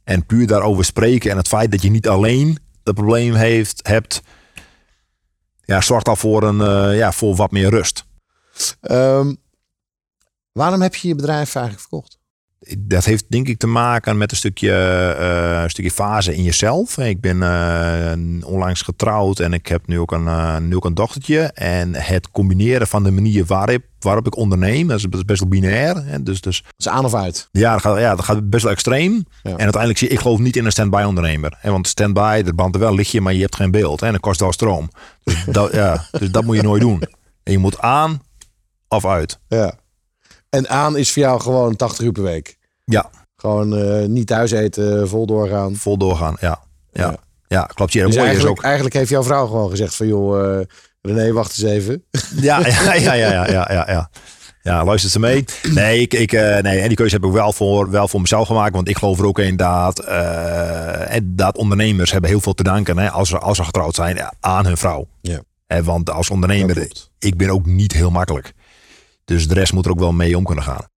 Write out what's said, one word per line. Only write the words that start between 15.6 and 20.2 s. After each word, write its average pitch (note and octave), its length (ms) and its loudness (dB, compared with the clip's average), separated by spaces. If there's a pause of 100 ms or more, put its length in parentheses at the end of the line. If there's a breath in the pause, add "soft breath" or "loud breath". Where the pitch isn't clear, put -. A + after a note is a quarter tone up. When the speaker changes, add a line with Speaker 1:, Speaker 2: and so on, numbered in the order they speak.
Speaker 1:
een E2+ 80 -2
stukje F2+ 200 -6
fase G2+ 440 -2
in F2+ 80 -2
jezelf. A#2+ 560 0
Ik A2+ 220 -2
ben, F#2 220 0
eh, E2+ 1040 -2
onlangs F#2 340 -2
getrouwd G2 580 -2
en E2+ 120 0
ik E2+ 140 -4
heb E2+ 200 -2
nu E2+ 140 -2
ook E2+ 120 -4
een, E2 140 -2